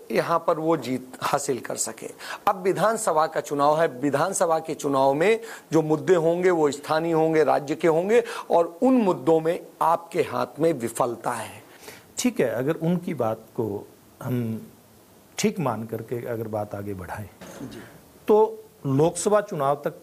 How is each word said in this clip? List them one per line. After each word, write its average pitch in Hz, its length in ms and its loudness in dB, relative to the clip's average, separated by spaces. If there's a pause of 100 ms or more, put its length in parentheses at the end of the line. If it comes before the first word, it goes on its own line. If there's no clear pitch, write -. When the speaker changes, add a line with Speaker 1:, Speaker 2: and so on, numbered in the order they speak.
(120)
Speaker 1:
यहाँ 165 280 0
पर 165 200 0
वो 160 180 2
जीत 127 340 -6 (100)
हासिल 131 380 -2
कर - 160 -8
सके। - 320 -8 (400)
अब 196 140 0
विधानसभा 180 680 2
का 156 140 -4
चुनाव 147 400 2
है, 165 60 4
विधानसभा 156 720 0
के 156 140 -6
चुनाव 139 400 2
में 196 260 2 (320)
जो 156 100 4
मुद्दे 156 340 2
होंगे 175 340 4
वो 160 220 4
स्थानीय 156 400 -2
होंगे, 160 320 4
राज्य 139 320 0
के 170 120 0
होंगे, 190 360 4 (260)
और 170 320 2
उन 254 120 6
मुद्दों 165 460 4
में 165 200 -2 (220)
आपके 165 400 0
हाथ 123 380 -4
में 165 140 4
विफलता 120 580 -2
है। 110 320 -10 (540)
Speaker 2:
ठीक 247 220 0
है, 131 100 2
अगर 131 240 -2
उनकी 175 400 -2
बात 113 240 -2
को 104 500 -6 (360)
हम 117 380 -4 (760)
ठीक 214 220 -2
मान 117 260 -2
करके 117 400 -8
अगर 113 220 -6
बात 107 280 -6
आगे 101 180 -8
बढ़ाएं, 92 360 -10 (320)
Speaker 1:
जी। 123 180 -14 (480)
Speaker 2:
तो 220 340 4 (240)
लोकसभा 170 560 2
चुनाव 147 440 -2
तक 165 60 -2 (120)